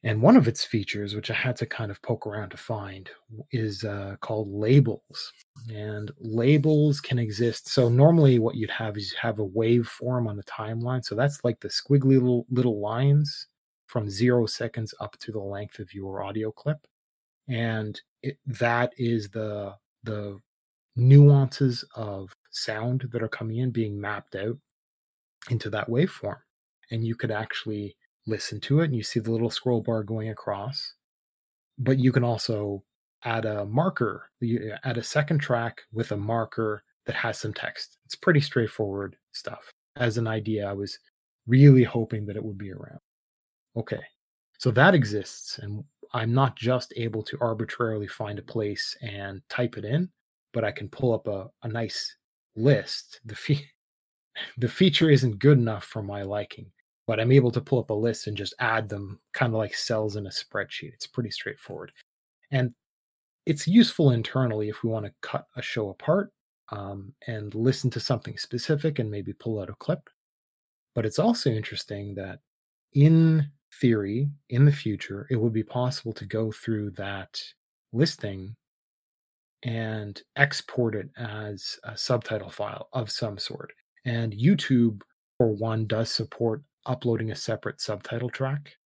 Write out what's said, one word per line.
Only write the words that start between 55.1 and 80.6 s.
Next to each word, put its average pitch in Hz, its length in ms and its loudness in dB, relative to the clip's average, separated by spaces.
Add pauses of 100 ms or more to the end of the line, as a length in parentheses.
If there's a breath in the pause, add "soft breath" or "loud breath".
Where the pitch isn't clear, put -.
good 139 180 8
enough 113 260 0
for - 180 -8
my 101 200 -8
liking, 98 500 -8 (340)
but 110 140 0
I'm 120 120 4
able 127 200 8
to 123 100 -2
pull 127 180 0
up - 100 -6
a 110 40 -2
list 113 340 -2
and 104 100 -6
just 98 220 -10
add 113 280 -2
them 101 320 -10 (140)
kinda 117 240 0
like 107 180 -4
cells 107 400 -2
in 104 100 -6
a 95 40 -10
spreadsheet. - 640 -10
It's - 140 -16
pretty 113 240 -6
straightforward. - 600 -12 (600 loud breath)
And 127 220 0 (720)
it's 151 220 -2
useful 175 440 6
internally 113 580 0
if - 140 -8
we 117 60 0
wanna 110 220 -4 (100)
cut - 240 -8 (100)
a 123 60 -10
show 107 280 -4
apart, 185 420 0 (380)
um, 98 440 -12 (140)
and 107 260 -8
listen 123 380 0
to - 80 -6
something 110 380 -4
specific 147 600 -2
and 107 120 -4
maybe 101 220 -8
pull 110 260 -6
out 92 100 -8
a 95 60 -14
clip. - 340 -6 (840)
But 110 100 -2
it's - 140 -2
also 220 320 2
interesting 101 640 -6
that 95 240 -10 (540)
in 160 580 6 (300)
theory, 113 480 2 (200)
in 127 160 6
the 147 60 8
future, 104 580 -6
it 131 60 0
would 110 180 2
be 110 100 0
possible 123 500 -4
to - 120 -12
go 110 260 -2
through 104 400 -4
that 98 520 -10 (480)
listing 107 640 -2 (1080)
and 110 580 -6 (160)
export 127 580 0